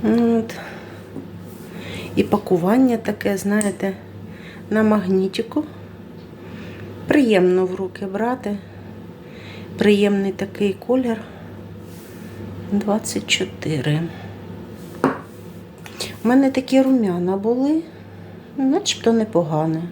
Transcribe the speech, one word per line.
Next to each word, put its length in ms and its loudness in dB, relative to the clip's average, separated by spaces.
От. 500 4
І 60 4
пакування 720 4
таке, 400 -2
знаєте, 560 2
на 120 4
магнітику. 800 2
Приємно 600 6
в 80 -2
руки 320 -6
брати. 500 -2
Приємний 540 6
такий 400 -2
колір. 340 2
Двадцять 540 0
чотири. 760 0
У 40 4
мене 220 8
такі 320 4
рум'яна 540 4
були, 460 2
начебто 560 2
непогано. 800 2